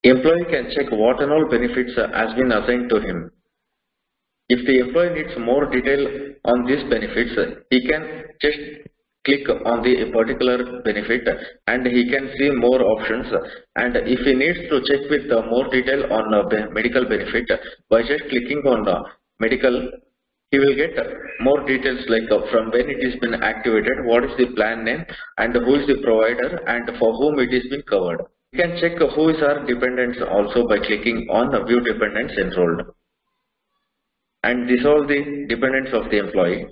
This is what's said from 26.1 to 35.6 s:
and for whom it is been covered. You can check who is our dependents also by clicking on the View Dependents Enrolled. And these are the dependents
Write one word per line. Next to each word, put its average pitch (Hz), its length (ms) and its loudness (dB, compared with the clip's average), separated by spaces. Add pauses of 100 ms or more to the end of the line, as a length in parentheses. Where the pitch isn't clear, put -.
and 117 220 -4 (100)
for 113 140 4
whom 139 260 0
it 123 140 0
is 123 160 0
been 139 140 -8
covered. 90 420 -2 (280)
You - 60 -6
can 175 220 0
check 170 180 0
who 156 300 2
is 156 160 2
our 143 200 0
dependents 123 540 -2 (100)
also 104 380 2
by 107 180 2
clicking 113 460 -4
on 123 220 2
the 107 140 0
View 120 160 4
Dependents 107 540 -2
Enrolled. 90 460 0 (1600)
And 123 260 -2
these 123 160 2
are 147 220 4
the 143 420 -2
dependents 131 440 -2